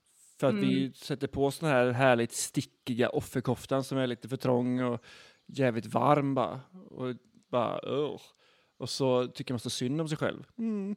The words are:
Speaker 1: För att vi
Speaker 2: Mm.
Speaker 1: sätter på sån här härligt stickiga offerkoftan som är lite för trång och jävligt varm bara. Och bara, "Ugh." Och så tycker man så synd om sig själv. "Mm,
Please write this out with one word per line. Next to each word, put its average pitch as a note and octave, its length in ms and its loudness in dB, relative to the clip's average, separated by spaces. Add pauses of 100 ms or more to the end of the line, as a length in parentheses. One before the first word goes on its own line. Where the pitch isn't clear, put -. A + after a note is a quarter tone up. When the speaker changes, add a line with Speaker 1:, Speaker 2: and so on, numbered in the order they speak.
(400)
Speaker 1:
För C#3+ 80 4
att B2 60 2
vi C3 260 2
Speaker 2:
Mm. C3 140 -2
Speaker 1:
sätter C3+ 320 -6
på C#3 240 0
sån D#3+ 180 -4
här B2+ 220 4
härligt A#2+ 420 4
stickiga - 760 -2
offerkoftan C3 760 -2
som C3+ 140 -4
är C3 80 0
lite A#2 220 -6
för C3 80 -4
trång B2 440 0
och B2 240 -2 (420)
jävligt A#2 400 0
varm C#3 480 4
bara. A#2 260 -2 (300)
Och B2+ 240 -6 (360)
bara, G#2 360 0
"Ugh." C3 340 -4 (580)
Och B2+ 120 -8
så B2+ 380 2
tycker - 260 -6
man A#2 60 -4
så A#2+ 100 -6
synd C3 300 -2
om D#3+ 80 -4
sig D3+ 100 -4
själv. - 260 -4 (140)
"Mm, G#3 380 -4